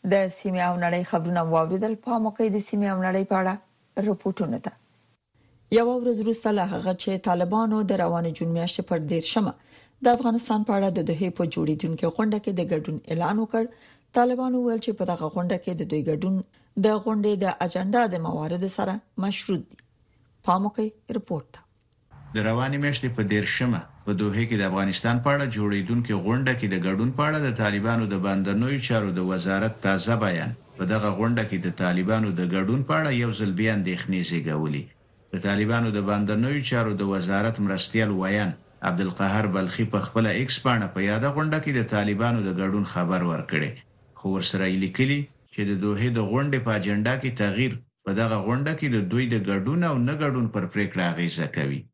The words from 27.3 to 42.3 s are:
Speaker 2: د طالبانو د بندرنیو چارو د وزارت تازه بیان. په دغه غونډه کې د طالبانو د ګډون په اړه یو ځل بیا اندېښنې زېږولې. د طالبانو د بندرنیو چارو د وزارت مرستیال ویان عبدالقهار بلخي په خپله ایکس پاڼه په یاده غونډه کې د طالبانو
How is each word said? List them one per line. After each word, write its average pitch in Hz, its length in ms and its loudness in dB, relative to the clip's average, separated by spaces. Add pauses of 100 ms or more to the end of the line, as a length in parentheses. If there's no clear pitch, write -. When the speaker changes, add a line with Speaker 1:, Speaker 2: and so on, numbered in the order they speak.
Speaker 2:
د 131 80 0 (100)
طالبانو 107 520 2
د 98 120 0
بندرنیو 101 640 0
چارو 107 280 2
د 92 40 0 (100)
وزارت 98 440 0 (120)
تازه 98 360 2
بیان. 87 280 0 (280)
په 95 140 -2
دغه 107 160 2 (100)
غونډه 113 300 2
کې 95 160 -2
د 90 40 0 (140)
طالبانو 92 460 2 (100)
د 90 40 0 (120)
ګډون 101 340 2
په 156 100 0
اړه 151 120 0 (120)
یو 117 160 0
ځل 101 200 0
بیا 110 180 2
اندېښنې 92 440 -2 (100)
زېږولې. 76 520 -2 (500)
د - 20 -8 (120)
طالبانو 110 500 2
د 104 120 0
بندرنیو 107 600 0
چارو 113 300 2
د - 20 2 (100)
وزارت 98 440 0 (100)
مرستیال 104 460 0
ویان 95 380 0 (380)
عبدالقهار 95 580 0 (100)
بلخي 95 360 -2
په 104 140 0
خپله 110 320 0
ایکس 131 260 -2
پاڼه 113 300 2
په 95 140 -4
یاده 113 280 0
غونډه 156 280 0
کې 147 100 -2
د 120 60 2 (140)
طالبانو 104 520 2